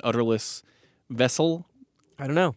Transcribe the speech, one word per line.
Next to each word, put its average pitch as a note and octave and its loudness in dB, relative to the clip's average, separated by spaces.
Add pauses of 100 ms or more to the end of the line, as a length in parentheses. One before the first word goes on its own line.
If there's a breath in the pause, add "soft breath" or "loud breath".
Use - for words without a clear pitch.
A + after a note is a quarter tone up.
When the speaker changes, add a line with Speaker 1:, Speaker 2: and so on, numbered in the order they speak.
Speaker 1:
utterless A2+ 0 (460)
vessel? D#3+ 0 (500)
Speaker 2:
I C#3 -8
don't C#3+ 0
know. E3+ 2